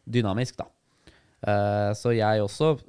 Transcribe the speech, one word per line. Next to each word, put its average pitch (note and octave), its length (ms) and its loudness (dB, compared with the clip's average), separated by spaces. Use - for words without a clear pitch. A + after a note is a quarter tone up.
dynamisk A2+ 480 -2
da. - 80 -8
Eh, G#2 480 2
så A#2+ 220 0
jeg G#2+ 260 2
også, D3+ 480 0